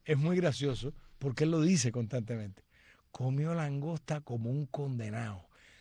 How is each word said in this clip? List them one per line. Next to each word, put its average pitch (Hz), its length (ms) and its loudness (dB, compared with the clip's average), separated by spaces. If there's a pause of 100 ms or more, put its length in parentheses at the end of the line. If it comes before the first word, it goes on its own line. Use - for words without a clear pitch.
es 160 120 2
muy 165 200 4
gracioso 143 560 0 (240)
porque 135 280 0
él 160 60 4
lo 165 100 4
dice 151 300 6
constantemente, 113 720 -4 (480)
comió 143 440 0
langosta 151 680 -2
como 117 300 -2
un 143 140 0
condenado. 113 800 -4 (340)